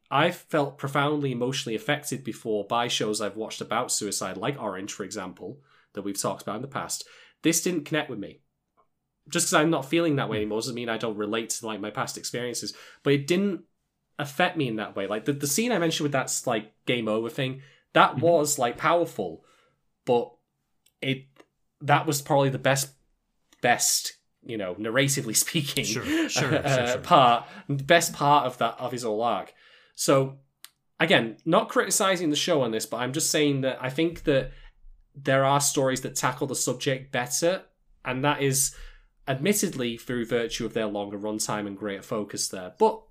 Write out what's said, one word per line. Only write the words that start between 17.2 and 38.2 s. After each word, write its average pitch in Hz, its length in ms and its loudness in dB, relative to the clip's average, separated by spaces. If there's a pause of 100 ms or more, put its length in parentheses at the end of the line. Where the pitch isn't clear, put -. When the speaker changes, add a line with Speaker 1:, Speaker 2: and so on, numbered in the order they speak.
Speaker 1:
thing, 131 320 -6 (320)
that 175 200 6
Speaker 2:
Mm-hmm. 123 80 -4
Speaker 1:
was, 147 360 4
like, 120 200 0
powerful, 156 680 0 (600)
but 120 280 2 (680)
it, 135 240 -2 (560)
that 147 260 2
was 147 140 0
probably 139 280 4
the 131 100 -2
best, 135 300 2 (720)
best, - 560 2 (260)
you 117 140 -8
know, 92 180 -6
narratively 117 600 0
<laughs> - 100 2
speaking, - 400 -2
Speaker 2:
Sure, 208 200 -2
sure, 311 240 0
sure, 147 260 0 (100)
Speaker 1:
uh, 127 280 2
Speaker 2:
sure. 131 80 -4
Speaker 1:
part, 127 460 6 (220)
best 165 440 2
part 143 340 4
of 120 100 -6
that, 117 220 0
of 123 120 -6
his 120 120 -6
whole 107 180 0
arc. 107 320 -2 (420)
So, 135 440 2 (600)
again, 127 460 4
not 185 240 4
criticizing 190 600 2
the 147 40 0
show 147 260 2
on 117 100 0
this, 110 140 -2
but 113 120 -6
I'm 123 160 -2
just - 180 0
saying 143 300 2
that 131 200 -2
I 131 80 -4
think 165 340 -2
that 139 280 2 (640)
there 135 300 2
are 139 160 4
stories 135 400 2
that - 140 -8
tackle 131 320 0
the 123 80 -6
subject 131 560 -4
better, 165 520 0 (400)
and 131 220 -2